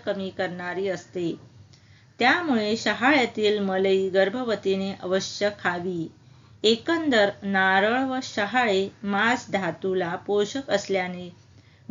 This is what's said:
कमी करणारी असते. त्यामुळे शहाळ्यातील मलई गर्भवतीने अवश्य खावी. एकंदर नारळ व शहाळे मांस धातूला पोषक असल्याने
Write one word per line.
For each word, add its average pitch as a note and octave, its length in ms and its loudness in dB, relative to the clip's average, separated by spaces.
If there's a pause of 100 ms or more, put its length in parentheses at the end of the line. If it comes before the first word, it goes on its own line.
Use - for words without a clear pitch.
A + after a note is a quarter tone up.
कमी F#3+ 240 -4
करणारी F3+ 580 -4
असते. F3 480 -4 (800)
त्यामुळे A#3+ 580 2
शहाळ्यातील A3+ 800 2
मलई F#3+ 500 2
गर्भवतीने G3 840 0
अवश्य F#3+ 580 -2 (100)
खावी. F3 520 -4 (500)
एकंदर A#3 680 2 (120)
नारळ G3 640 2
व C4 180 -4
शहाळे G3+ 640 0 (140)
मांस G#3 480 0
धातूला F#3 640 -2
पोषक G#3 540 -2
असल्याने F3+ 760 -4 (440)